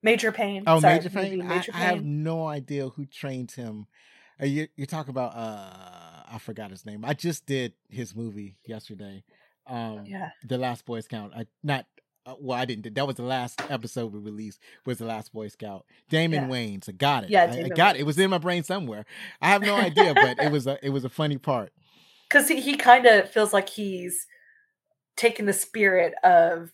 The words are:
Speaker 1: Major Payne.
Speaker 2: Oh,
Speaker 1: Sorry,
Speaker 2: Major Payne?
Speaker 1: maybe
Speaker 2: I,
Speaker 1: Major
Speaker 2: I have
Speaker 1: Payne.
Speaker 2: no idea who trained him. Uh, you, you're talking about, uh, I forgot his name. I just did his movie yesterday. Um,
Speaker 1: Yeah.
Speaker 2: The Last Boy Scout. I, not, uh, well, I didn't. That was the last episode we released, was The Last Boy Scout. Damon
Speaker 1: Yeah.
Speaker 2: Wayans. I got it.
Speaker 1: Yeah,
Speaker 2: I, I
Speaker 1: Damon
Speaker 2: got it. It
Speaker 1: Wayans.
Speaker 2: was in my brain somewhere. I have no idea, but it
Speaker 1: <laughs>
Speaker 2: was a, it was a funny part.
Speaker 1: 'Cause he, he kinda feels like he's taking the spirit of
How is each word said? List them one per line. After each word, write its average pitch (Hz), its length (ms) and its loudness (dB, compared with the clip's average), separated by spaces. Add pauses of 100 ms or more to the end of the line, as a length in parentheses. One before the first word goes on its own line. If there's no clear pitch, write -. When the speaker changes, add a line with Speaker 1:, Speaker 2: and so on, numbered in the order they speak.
Speaker 1:
Major 220 300 2
Payne. 202 340 -4
Speaker 2:
Oh, 165 140 6
Speaker 1:
Sorry, 175 160 8
Speaker 2:
Major 165 120 -2
Payne? 190 300 -4
Speaker 1:
maybe 180 40 -6
Speaker 2:
I, 170 140 -4
Speaker 1:
Major 180 180 -4
Speaker 2:
I 175 40 -6
have 180 160 2
Speaker 1:
Payne. 151 280 -4
Speaker 2:
no 160 240 -4
idea 143 440 -6
who 143 160 -12
trained 131 460 -10
him. 107 340 -14 (520)
Uh, 139 80 -6
you, 147 300 -2
you're 139 100 -8
talking 151 240 -8
about, 123 240 -6
uh, 92 960 -14
I 110 80 -14
forgot 107 320 -12
his 95 140 -18
name. 107 200 -12
I 143 100 0
just 165 320 -6
did 131 260 -4 (160)
his 107 260 -12
movie 104 420 -10 (100)
yesterday. 101 580 -16 (420)
Um, 113 400 -10
Speaker 1:
Yeah. 190 220 -10 (180)
Speaker 2:
The 127 120 -4
Last 123 260 -6
Boy 117 160 -8
Scout. 104 340 -12
I, 110 120 -12 (160)
not, 139 240 -4 (400)
uh, 131 120 -18
well, 131 200 -4
I 127 60 -2
didn't. 110 300 -10
That 135 120 0
was 131 100 -6
the 123 60 -10
last 123 380 -6 (100)
episode 113 420 -6
we 104 60 -12
released, 104 400 -12 (280)
was 123 120 -6
The 117 80 -10
Last 110 260 -8
Boy 107 160 -10
Scout. 101 360 -14 (260)
Damon 160 320 0
Speaker 1:
Yeah. 131 60 -4
Speaker 2:
Wayans. 113 400 -6
I 101 40 -14
got 131 320 0
it. 90 60 -8
Speaker 1:
Yeah, 185 140 6
Speaker 2:
I, - 0 -
I 120 120 -2
Speaker 1:
Damon 156 140 -6
Speaker 2:
got 190 260 4
it. 131 40 -6
It - 20 -2
Speaker 1:
Wayans. 143 40 -2
Speaker 2:
was 147 120 -2
in 190 120 4
my 180 80 0
brain 175 240 -2
somewhere. 139 420 -6 (360)
I 156 80 2
have 202 140 6
no 208 120 2
idea, 175 400 4
but - 280 6
it 151 100 2
Speaker 1:
<laughs> - 0 -
Speaker 2:
was 135 140 0
a, 135 180 -2
it 139 60 -2
was 135 140 -2
a 131 60 -6
funny 147 280 -2
part. 123 340 -2 (580)
Speaker 1:
'Cause 285 180 6
he, 311 120 0
he 277 160 -2
kinda 240 500 8
feels 214 260 0
like 196 160 0
he's 185 580 -8 (920)
taking 226 300 0
the 196 60 2
spirit 190 600 2 (100)
of 170 500 6